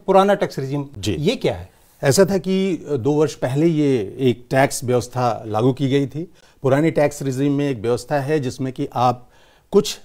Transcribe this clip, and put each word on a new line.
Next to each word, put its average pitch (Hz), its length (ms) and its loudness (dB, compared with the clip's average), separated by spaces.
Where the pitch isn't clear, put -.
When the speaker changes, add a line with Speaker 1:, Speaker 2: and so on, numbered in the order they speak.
Speaker 1:
पुराना 196 260 6
टैक्स 196 260 -2
रिजीम, 139 260 -4
Speaker 2:
जी। 98 180 -4
Speaker 1:
ये 165 200 0
क्या 139 200 -2
है? 90 140 -14
Speaker 2:
ऐसा 151 220 4
था 196 120 0
कि, 190 520 -2
अ, 147 60 0
दो 127 160 0
वर्ष 151 220 2
पहले 143 320 -2
ये 135 540 0
एक 127 300 0
टैक्स 135 340 0
व्यवस्था 120 640 -2
लागू 110 260 2
की 139 160 -2
गई 139 180 2
थी। 156 240 -10
पुराने 143 300 2
टैक्स 151 300 0
रिजीम 139 320 -2
में 143 160 -2
एक 127 100 -4
व्यवस्था 120 400 -2
है 151 200 -2
जिसमें 131 340 -6
कि 143 200 -6
आप 123 360 0
कुछ - 340 0